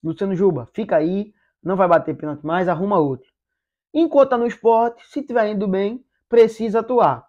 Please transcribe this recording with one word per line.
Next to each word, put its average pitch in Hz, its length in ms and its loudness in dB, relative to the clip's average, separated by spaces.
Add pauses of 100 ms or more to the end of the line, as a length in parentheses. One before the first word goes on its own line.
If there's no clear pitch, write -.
Luciano 185 320 -4
Juba, 165 380 0
fica 220 220 -4
aí, 190 360 -2 (300)
não 185 140 -4
vai 180 120 2
bater 160 280 2
pênalti 147 280 -10
mais, 170 240 -2
arruma 185 320 0
outro. 135 300 -2 (640)
Enquanto 302 360 2
tá 247 80 0
no 233 100 0
Sport, 226 560 0
se - 200 -10
tiver 233 260 -2
indo 208 180 -4
bem, 202 360 -4 (240)
precisa 226 520 2
atuar. 214 500 0